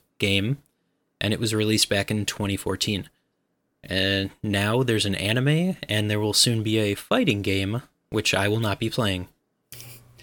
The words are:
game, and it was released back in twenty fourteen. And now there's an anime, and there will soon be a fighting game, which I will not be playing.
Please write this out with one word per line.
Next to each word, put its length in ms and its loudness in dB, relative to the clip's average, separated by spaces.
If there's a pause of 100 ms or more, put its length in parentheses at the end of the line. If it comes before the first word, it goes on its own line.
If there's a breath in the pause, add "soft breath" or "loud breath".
(180)
game, 400 0 (600)
and 140 0
it 60 -4
was 140 -2
released 360 2
back 200 0
in 140 -2
twenty 320 -4
fourteen. 540 -4 (760)
And 460 0 (120)
now 400 2
there's 240 2
an 80 0
anime, 600 0 (120)
and 220 0
there 100 0
will 120 0
soon 300 4
be 160 0
a 160 2
fighting 480 0
game, 400 -2 (280)
which 240 0
I 140 2
will 120 0
not 180 -2
be 120 -2
playing. 380 -2 (960 soft breath)